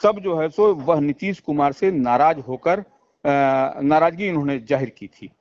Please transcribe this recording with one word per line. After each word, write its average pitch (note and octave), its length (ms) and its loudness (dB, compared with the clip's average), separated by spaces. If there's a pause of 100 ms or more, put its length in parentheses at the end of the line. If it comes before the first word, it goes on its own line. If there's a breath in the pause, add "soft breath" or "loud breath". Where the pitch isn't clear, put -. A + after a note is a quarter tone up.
तब G#3 160 2
जो F3+ 160 -4
है D#3+ 120 -2
सो G#3 260 2
वह D3+ 260 0
नीतीश D3 380 -4
कुमार D3 340 0
से F#3+ 180 -2
नाराज C#3+ 480 2
होकर, C3 400 -4
अ, C#3 1000 -2
नाराजगी E3 500 2
उन्होंने C#3+ 280 -2
जाहिर C3 320 -2
की - 160 -18
थी - 240 -20 (100)